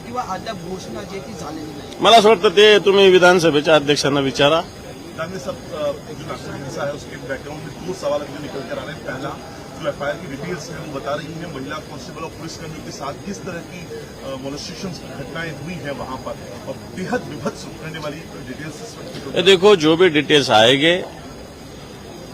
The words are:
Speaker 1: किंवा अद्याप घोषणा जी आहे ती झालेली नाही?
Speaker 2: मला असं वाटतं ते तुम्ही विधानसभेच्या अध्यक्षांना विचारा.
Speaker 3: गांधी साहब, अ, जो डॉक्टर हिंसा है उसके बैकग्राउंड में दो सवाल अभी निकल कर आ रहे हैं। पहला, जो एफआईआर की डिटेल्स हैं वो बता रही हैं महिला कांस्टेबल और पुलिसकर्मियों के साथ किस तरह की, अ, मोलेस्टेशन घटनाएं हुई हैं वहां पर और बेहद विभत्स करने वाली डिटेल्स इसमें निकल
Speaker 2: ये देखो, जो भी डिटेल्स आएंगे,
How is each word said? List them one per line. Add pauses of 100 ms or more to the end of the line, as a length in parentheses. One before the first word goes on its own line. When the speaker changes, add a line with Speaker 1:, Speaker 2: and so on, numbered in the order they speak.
Speaker 1:
किंवा
अद्याप
घोषणा
जी
आहे
ती
झालेली
नाही?
Speaker 2:
मला
असं
वाटतं
ते
तुम्ही
विधानसभेच्या
अध्यक्षांना
विचारा. (580)
Speaker 3:
गांधी
साहब,
अ, (340)
जो
डॉक्टर
हिंसा
है
उसके
बैकग्राउंड
में
दो
सवाल
अभी
निकल
कर
आ
रहे
हैं।
पहला, (540)
जो
एफआईआर
की
डिटेल्स
हैं
वो
बता
रही
हैं
महिला
कांस्टेबल
और
पुलिसकर्मियों
के
साथ
किस
तरह
की, (100)
अ,
मोलेस्टेशन
घटनाएं
हुई
हैं
वहां
पर (340)
और (220)
बेहद
विभत्स
करने
वाली
डिटेल्स
इसमें
निकल
Speaker 2:
ये
देखो,
जो
भी
डिटेल्स
आएंगे, (1120)